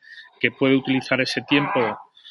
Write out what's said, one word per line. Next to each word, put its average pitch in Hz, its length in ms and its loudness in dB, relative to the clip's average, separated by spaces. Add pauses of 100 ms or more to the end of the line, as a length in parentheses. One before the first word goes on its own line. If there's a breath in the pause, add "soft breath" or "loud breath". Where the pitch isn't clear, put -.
(420 loud breath)
que 120 100 2
puede 135 240 2
utilizar 131 460 0
ese 127 260 -4
tiempo 143 320 0 (520 loud breath)